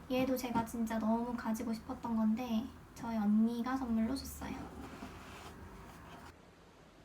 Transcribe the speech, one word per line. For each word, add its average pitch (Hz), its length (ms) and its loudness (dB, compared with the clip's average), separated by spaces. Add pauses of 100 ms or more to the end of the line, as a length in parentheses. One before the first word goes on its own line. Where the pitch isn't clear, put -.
얘도 254 260 4
제가 233 300 0
진짜 226 320 -2
너무 226 380 2
가지고 226 360 -2
싶었던 233 440 -4
건데 220 500 4 (300)
저희 226 200 -4
언니가 226 600 4
선물로 233 380 2
줬어요. - 400 -6 (2500)